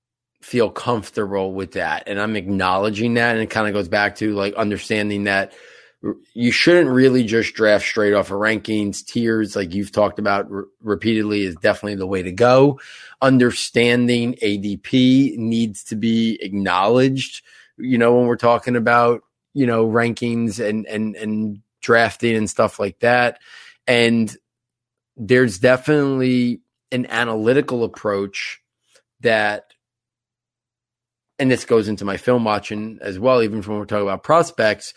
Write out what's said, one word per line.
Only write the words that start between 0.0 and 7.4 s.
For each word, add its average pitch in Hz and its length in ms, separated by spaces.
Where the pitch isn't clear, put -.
feel 110 280
comfortable 98 840
with 95 180
that. 85 340
And 101 140
I'm 107 160
acknowledging 101 800
that. 117 200
And 110 80
it 110 60
kinda 107 240
goes 98 160
back 104 280
to, 107 180
like, 101 200
understanding 104 720
that 98 300
r-, 104 120
you 120 180
shouldn't 175 380
really 127 340
just 107 300